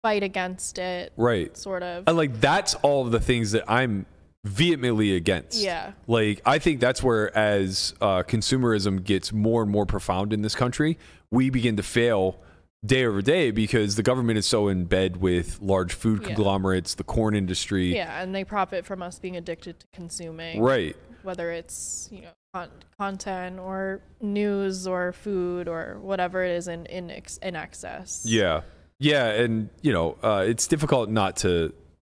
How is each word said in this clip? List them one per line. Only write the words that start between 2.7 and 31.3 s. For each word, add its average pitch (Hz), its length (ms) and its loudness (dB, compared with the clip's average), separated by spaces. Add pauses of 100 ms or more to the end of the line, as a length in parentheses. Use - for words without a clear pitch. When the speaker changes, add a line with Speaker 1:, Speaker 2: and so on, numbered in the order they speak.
Speaker 2:
all 143 300 4
of 117 60 2
the 113 80 4
things 117 320 2
that 107 160 2
I'm 110 380 2 (380)
vehemently 110 720 2
against. 90 440 0
Speaker 1:
Yeah. 185 320 -4 (140)
Speaker 2:
Like, 107 400 2
I 139 120 4
think 147 220 2
that's 123 220 2
where, 110 340 2
as, 101 640 2
uh, 95 220 2
consumerism 107 800 0
gets 95 280 0
more 113 300 2
and 101 80 0
more 101 160 2
profound 98 460 -2
in 104 100 -2
this 107 120 -2
country, 151 440 0 (320)
we 131 200 2
begin 120 260 2
to 101 60 0
fail 107 560 2 (460)
day 131 200 4
over 101 180 2
day 143 280 4
because 107 460 2
the 110 60 0
government 117 360 2
is 101 80 -2
so 104 220 2
in 92 160 0
bed 92 320 0
with 90 440 0
large 95 320 0
food 110 300 0
Speaker 1:
Yeah. - 60 -8
Speaker 2:
conglomerates, 98 680 0
the - 100 -10
corn 110 300 0
industry. 92 600 0
Speaker 1:
Yeah, 165 280 -6
and 185 120 -8
they 196 100 -4
profit 190 420 -4
from 185 160 -10
us 175 160 -12
being 180 180 -10
addicted 170 440 -10
to - 120 -20
consuming. 165 720 -10
Speaker 2:
Right. 117 320 2 (300)
Speaker 1:
Whether 175 260 -6
it's, - 640 -10
you 185 100 -18
know, 170 60 -20 (260)
con-, 175 160 -10 (260)
content 190 600 -8
or 190 420 -6 (200)
news 202 680 -2
or 180 240 -2
food 180 560 -4
or 165 340 -8
whatever 185 440 -2
it 180 80 0
is 175 160 -4
in, 170 180 -10
in 175 240 -10
ex-, - 280 -14
in 180 180 -8
excess. - 680 -12
Speaker 2:
Yeah. 98 360 2 (400)
Yeah, 143 300 2
and, 110 380 0 (140)
you 147 100 2
know, 82 300 0
uh, 104 240 2
it's 113 220 0
difficult 143 420 0
not 101 280 0